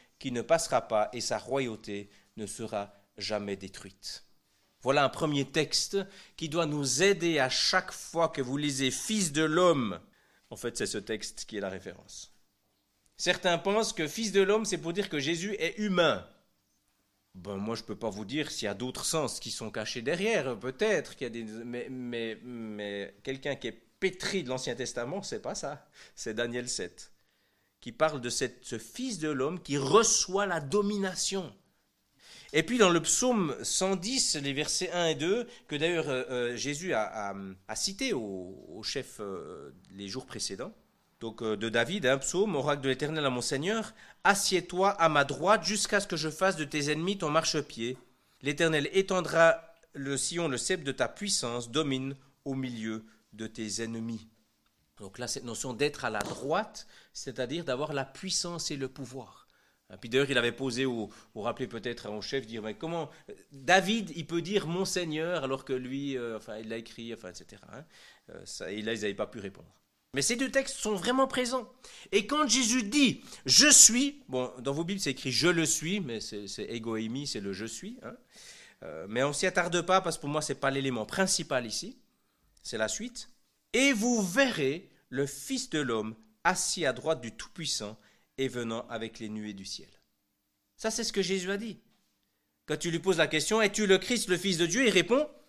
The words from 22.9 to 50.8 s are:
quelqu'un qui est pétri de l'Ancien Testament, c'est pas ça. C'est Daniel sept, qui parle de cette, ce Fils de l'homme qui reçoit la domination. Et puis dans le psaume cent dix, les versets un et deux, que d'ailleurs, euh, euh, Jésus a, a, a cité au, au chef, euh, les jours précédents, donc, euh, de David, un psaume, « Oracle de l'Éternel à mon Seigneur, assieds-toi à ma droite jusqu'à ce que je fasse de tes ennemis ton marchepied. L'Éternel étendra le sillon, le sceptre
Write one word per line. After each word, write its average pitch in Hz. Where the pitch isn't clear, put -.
quelqu'un 135
qui -
est -
pétri 185
de 123
l'Ancien 127
Testament, 127
c'est 120
pas -
ça. 143
C'est 110
Daniel 120
sept, -
qui 120
parle 151
de 120
cette, -
ce 117
Fils 247
de 156
l'homme 151
qui 143
reçoit 190
la 175
domination. 190
Et 160
puis 240
dans 196
le 170
psaume 208
cent 190
dix, 214
les 139
versets 151
un 175
et 156
deux, 196
que 151
d'ailleurs, 156
euh, 127
euh, 123
Jésus 143
a, 104
a, 98
a 107
cité 208
au, 98
au 101
chef, -
euh, 82
les 98
jours 120
précédents, 113
donc, 113
euh, 110
de 110
David, 123
un 135
psaume, « 185
Oracle 139
de 135
l'Éternel 147
à 131
mon 123
Seigneur, 185
assieds-toi 190
à 165
ma 143
droite 156
jusqu'à 202
ce 196
que 175
je 156
fasse 185
de 156
tes 147
ennemis 175
ton 160
marchepied. 135
L'Éternel 151
étendra 170
le 139
sillon, 170
le 127
sceptre 160